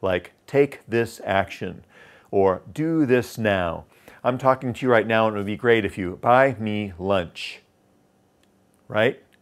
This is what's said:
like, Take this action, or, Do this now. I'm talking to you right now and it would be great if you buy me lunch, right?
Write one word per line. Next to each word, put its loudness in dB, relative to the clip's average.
like, -2
Take 0
this -4
action, -4
or, 2
Do 0
this 0
now. -2
I'm 0
talking 0
to -8
you 2
right 4
now 2
and -2
it -4
would -4
be -6
great 2
if -4
you -6
buy 4
me -6
lunch, -4
right? 0